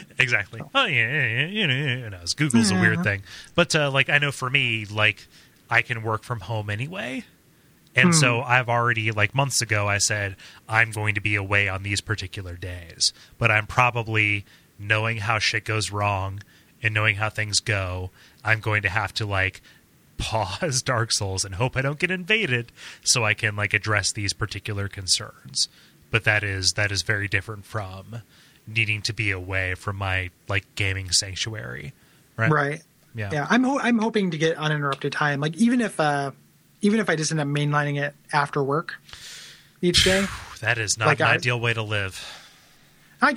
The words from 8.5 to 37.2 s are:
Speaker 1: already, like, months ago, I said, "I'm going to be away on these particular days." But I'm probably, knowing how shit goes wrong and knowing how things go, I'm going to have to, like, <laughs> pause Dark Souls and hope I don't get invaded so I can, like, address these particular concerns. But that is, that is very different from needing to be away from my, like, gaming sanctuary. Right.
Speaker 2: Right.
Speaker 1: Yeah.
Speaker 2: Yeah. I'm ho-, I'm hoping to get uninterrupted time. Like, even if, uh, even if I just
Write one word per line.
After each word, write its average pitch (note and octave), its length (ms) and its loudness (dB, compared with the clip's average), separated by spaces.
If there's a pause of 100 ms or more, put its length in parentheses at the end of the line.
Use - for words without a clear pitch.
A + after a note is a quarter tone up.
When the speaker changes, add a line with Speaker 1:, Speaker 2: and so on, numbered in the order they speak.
Speaker 1:
already, A#2 420 2
like, G#2 240 2
months C#3 260 2
ago, G#2 280 0
I G2+ 80 2
said, G2+ 380 0 (340)
"I'm A2 220 4
going G#2+ 240 -2
to G#2 60 -2
be G#2 140 0
away G2+ 320 2
on F#2+ 160 -4
these G2+ 180 -2
particular F#2 540 -8
days." F2 560 -4 (260)
But A2+ 140 0
I'm G#2+ 160 0
probably, A2 800 0 (340)
knowing G#2+ 380 0
how G#2+ 220 -2
shit - 260 -2
goes G#2+ 260 -2
wrong G2+ 500 -2 (400)
and A2 120 0
knowing G#2+ 240 2
how G#2+ 120 -2
things G#2 300 -2
go, F#2 500 -2 (340)
I'm A2 160 2
going G#2+ 240 0
to G2 60 2
have G2+ 260 -2
to, A2 100 -2
like, F#2+ 360 0 (300)
<laughs> - 260 -20
pause A#2 640 -2
Dark A#2 300 0
Souls F#2+ 340 -2
and G2 100 -10
hope B2 200 0
I C3 60 -2
don't C#3+ 180 -2
get F3 120 0
invaded F3+ 600 0 (320)
so A#2+ 220 4
I G#2 80 4
can, G#2+ 240 -2
like, G#2 160 -2
address G#2+ 400 2
these G2+ 200 -4
particular G2+ 540 -6
concerns. - 800 -4 (440)
But A#2 120 2
that G#2+ 200 4
is, F#2+ 300 0
that G#2 180 0
is F#2+ 120 -2
very G#2 240 0
different G2+ 380 -4
from G2+ 560 -10 (460)
needing G#2+ 360 0
to G#2 100 -2
be G#2 180 0
away F#2 440 -2
from G2 220 -6
my, F#2 320 -2 (180)
like, G2+ 180 -2 (100)
gaming F#2+ 360 -2
sanctuary. A#2 840 -4 (440)
Right. A2+ 140 4
Speaker 2:
Right. D3 300 2 (320)
Speaker 1:
Yeah. G#2 200 -6
Speaker 2:
Yeah. C#3+ 160 -2
I'm B3 160 6
ho-, C4+ 140 2
I'm A#3 200 2
hoping G#3+ 320 2
to D#3 60 -4
get D#3+ 200 2
uninterrupted D3 560 0
time. C#3+ 280 0
Like, D#3 160 -2
even A#3+ 240 4
if, G3 180 -4
uh, C#3+ 320 2 (500)
even G#3 180 4
if F#3 120 0
I E3 40 4
just D#3 160 -2